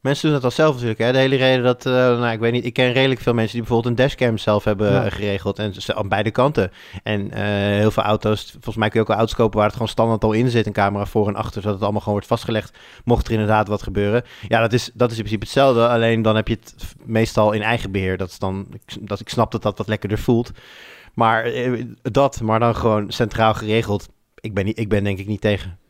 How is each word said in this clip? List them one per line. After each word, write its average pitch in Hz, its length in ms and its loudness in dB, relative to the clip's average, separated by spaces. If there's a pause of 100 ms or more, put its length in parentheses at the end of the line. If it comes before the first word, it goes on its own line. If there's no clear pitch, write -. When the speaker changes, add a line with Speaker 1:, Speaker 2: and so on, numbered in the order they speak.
Speaker 1:
Mensen 143 240 -2
doen 151 100 4
dat 131 100 -2
al 123 60 2
zelf 156 220 2
natuurlijk, 120 280 -4
hè? 120 120 2
De 131 60 2
hele 131 180 2
reden 131 280 2
dat, 123 220 0
eh, 131 60 0
nou, 120 400 2
ik 110 60 -4
weet 117 140 2
niet, 120 120 -2
ik 120 80 -4
ken 127 200 2
redelijk 131 280 2
veel 120 140 0
mensen 113 180 0
die 120 100 -4
bijvoorbeeld 117 360 0
een 127 60 4
dashcam 120 340 0
zelf 104 260 2
hebben, 104 280 2
Speaker 2:
Ja. 98 120 2
Speaker 1:
eh, 98 80 -2
geregeld 101 460 -4
en 104 160 -4
ze, - 200 -6
aan 101 140 -4
beide 104 220 0
kanten. 123 400 2 (320)
En, 104 280 -4
eh, 104 120 -6 (360)
heel 107 120 4
veel 107 120 -2
auto's, 107 480 0
volgens - 260 -12
mij 110 120 0
kun - 80 -2
je 113 60 4
ook 104 60 -2
wel 107 80 0
auto's 113 200 -2
kopen 110 200 2
waar 107 80 4
het 104 100 0
gewoon 117 140 -4
standaard 113 360 0
al 107 80 2
in 120 180 2
zit, 117 160 0
een 104 60 -6
camera 101 340 0
voor 107 220 0
en 101 60 -2
achter, 107 260 -6
zodat 104 140 -4
het 95 80 -6
allemaal 104 180 -2
gewoon 104 140 -4
wordt 104 140 -4
vastgelegd, 113 500 -4 (260)
mocht 120 220 2
er 113 60 -4
inderdaad 107 360 2
wat 104 140 -4
gebeuren. 104 400 0 (260)
Ja, 113 120 4
dat 113 120 2
is, 123 220 0
dat 120 160 2
is 113 60 -8
in 113 80 -6
principe 104 200 -4
hetzelfde, 120 440 4
alleen 113 340 2
dan 107 140 2
heb 110 120 0
je 117 120 0
het - 160 -20
v-, - 160 -14 (120)
meestal 110 480 2
in 110 100 -2
eigen 110 300 -2
beheer. 92 240 0
Dat 92 120 -4
is - 100 -16
dan, 95 340 -4
ik 104 140 -18
s-, - 140 -14
dat, 101 200 -8
ik - 80 -16
snap - 240 0
dat 113 100 -4
dat 104 160 -2
wat - 100 -6
lekkerder 104 300 -2
voelt. 120 320 2 (640)
Maar, 113 300 2
eh, 120 400 -2 (180)
dat, 135 380 0
maar 110 200 2
dan 117 160 2
gewoon 107 360 0
centraal 110 420 0
geregeld. 107 540 -2 (320)
Ik 110 140 -10
ben 95 100 0
niet, 110 140 -2
ik 110 100 -2
ben 101 160 2
denk 98 140 -2
ik 98 80 -10
niet 104 140 -4
tegen. 98 380 -2 (120)